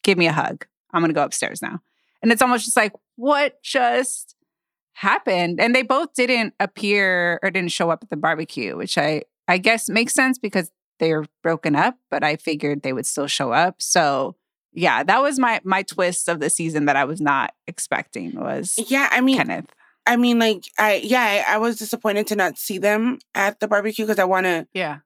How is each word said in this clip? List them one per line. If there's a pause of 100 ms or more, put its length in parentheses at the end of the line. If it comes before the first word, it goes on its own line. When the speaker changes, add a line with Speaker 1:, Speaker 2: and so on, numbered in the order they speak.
Speaker 1:
Give
me
a
hug. (260)
I'm
gonna
go
upstairs
now." (400)
And
it's
almost
just
like, (240)
what
just (640)
happened.
And
they
both
didn't
appear
or
didn't
show
up
at
the
barbecue,
which
I, (260)
I
guess
makes
sense
because (280)
they're (180)
broken
up, (140)
but
I
figured
they
would
still
show
up.
So, (360)
yeah,
that
was
my,
my
twist
of
the
season
that
I
was
not (120)
expecting
was (140)
Speaker 2:
Yeah,
I
mean,
Speaker 1:
Kenneth. (400)
Speaker 2:
I
mean,
like, (140)
I,
yeah,
I,
I
was
disappointed
to
not
see
them (160)
at
the
barbecue
'cause
I
wanna,
Speaker 1:
Yeah.